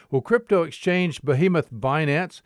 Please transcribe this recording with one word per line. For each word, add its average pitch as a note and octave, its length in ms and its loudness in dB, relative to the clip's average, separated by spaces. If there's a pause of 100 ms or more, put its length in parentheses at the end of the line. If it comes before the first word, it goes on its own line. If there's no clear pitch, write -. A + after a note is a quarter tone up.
(100)
Well, C3+ 120 0
crypto A3 400 0
exchange F3 600 -2
behemoth D#3 500 0
Binance C#3+ 720 -2